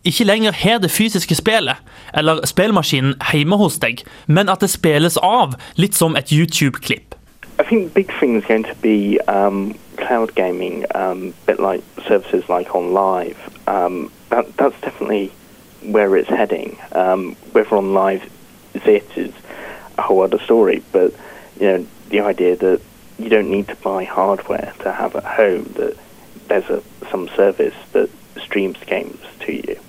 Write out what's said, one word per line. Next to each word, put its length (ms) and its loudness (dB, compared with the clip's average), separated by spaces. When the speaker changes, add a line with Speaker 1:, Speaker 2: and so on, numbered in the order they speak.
Speaker 1:
ikke 160 0
lenger 320 2
har 240 2
det 160 0
fysiske 400 0
spillet, 400 0
eller 320 2
spillmaskinen 680 2
hjemme 260 2
hos 240 2
deg, 220 -4
men 160 4
at 160 2
det 80 0
spilles 480 2
av, 380 2
litt 240 0
som 160 2
et 160 -2
YouTube-klipp. 880 0
Speaker 2:
I 80 2
think 260 0
big 140 2
thing 180 2
is 100 -2
going 160 2
to 180 -10
be, 460 2
um, 480 0
cloud 380 -2
gaming, 500 -2
um, 380 -4
bit 120 0
like 240 0
services 400 0
like 240 -2
OnLive. 640 0
Um, 420 -2
that, 260 -2
that's 260 0
definitely 500 -4
where 260 4
it's 120 0
heading. 480 -2
Um, 440 0
whether 220 2
on 180 2
live 300 2
theatres, 600 0
a 40 -4
whole 200 2
other 180 2
story, 520 2
but, 220 2
you 80 2
know, 180 0
the 100 0
idea 360 2
that 260 2
you 120 -8
don't 200 2
need 180 -2
to 140 -10
buy 220 -4
hardware 680 -2
to 80 -2
have 240 -6
at 100 -6
home, 400 0
that 220 -4
there's 220 -2
a, 120 -2
some 260 -6
service 400 2
that 160 2
streams 400 -4
games 340 -6
to 140 -8
you 220 -8